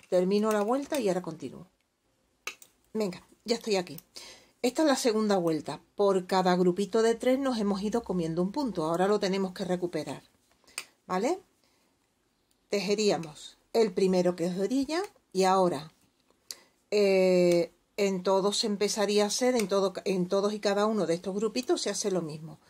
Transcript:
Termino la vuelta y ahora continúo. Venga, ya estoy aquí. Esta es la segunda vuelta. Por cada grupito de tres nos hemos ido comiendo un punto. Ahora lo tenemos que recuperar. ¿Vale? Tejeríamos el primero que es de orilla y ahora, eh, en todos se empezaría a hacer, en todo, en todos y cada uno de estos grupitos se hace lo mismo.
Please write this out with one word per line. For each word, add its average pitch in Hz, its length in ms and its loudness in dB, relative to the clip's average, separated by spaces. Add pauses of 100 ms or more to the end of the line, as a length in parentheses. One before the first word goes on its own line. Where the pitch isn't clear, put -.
(100)
Termino 202 420 2
la 208 80 2
vuelta 269 400 -2
y 208 80 0
ahora 180 140 0
continúo. 156 440 -12 (1300)
Venga, 208 340 -4 (200)
ya 233 100 0
estoy 220 200 -2
aquí. 180 200 -4 (640)
Esta 254 220 0
es 311 60 4
la 262 80 4
segunda 214 420 0
vuelta. 160 420 -2 (140)
Por 190 320 2
cada 185 300 2
grupito 190 440 2
de 226 140 4
tres 254 240 0
nos 262 200 -2
hemos 196 220 0
ido 214 220 -2
comiendo 170 400 -2
un 190 100 -2
punto. 226 320 -4
Ahora 170 240 0
lo 208 100 2
tenemos 190 360 -2
que 202 100 -6
recuperar. 170 600 -6 (840)
¿Vale? 262 340 -2 (1300)
Tejeríamos 196 880 -2 (160)
el 220 220 2
primero 185 420 2
que 165 80 -2
es 180 120 -2
de 196 60 -2
orilla 277 400 -2 (300)
y 190 120 2
ahora, 175 460 2 (1000)
eh, 185 800 4 (240)
en 190 260 0
todos 196 360 2
se - 80 -2
empezaría 208 580 0
a 208 40 -2
hacer, 254 280 0
en 208 120 0
todo, 190 260 0 (100)
en 185 240 0
todos 196 240 0
y 214 80 -8
cada 202 240 0
uno 214 220 0
de 165 80 0
estos 185 200 -6
grupitos 226 460 -2
se - 80 -4
hace 202 220 -4
lo 185 100 0
mismo. 156 480 -12